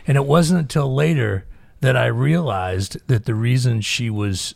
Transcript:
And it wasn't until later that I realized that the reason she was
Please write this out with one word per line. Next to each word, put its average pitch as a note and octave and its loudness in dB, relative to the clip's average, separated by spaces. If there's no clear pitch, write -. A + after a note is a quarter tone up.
And C#3 2
it C#3 2
wasn't E3 4
until C#3 -2
later C3+ 0
that C3 2
I A#2+ 2
realized A#2 -2
that A#2 0
the A2+ -2
reason A#2+ 0
she A#2 -4
was G#2 -4